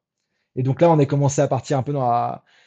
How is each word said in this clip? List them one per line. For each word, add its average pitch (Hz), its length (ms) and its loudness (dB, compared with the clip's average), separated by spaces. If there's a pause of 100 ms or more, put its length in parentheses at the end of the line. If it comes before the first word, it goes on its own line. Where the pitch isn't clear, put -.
(560)
Et 131 80 -4
donc 131 180 -2
là, 170 80 6
on 156 100 4
a 143 60 4
commencé 139 360 0
à 139 60 2
partir 135 300 -4
un 127 60 -4
peu 143 100 -6
dans 127 160 -2
la 120 340 -4 (240)